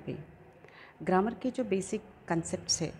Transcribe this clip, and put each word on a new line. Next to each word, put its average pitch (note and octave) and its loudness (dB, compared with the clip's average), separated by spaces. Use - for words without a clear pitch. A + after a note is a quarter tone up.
पे C3+ -6
ग्रामर F#3 4
के B3+ -2
जो B3 0
बेसिक G3 -2
कॉन्सेप्ट्स E3 2
है - -2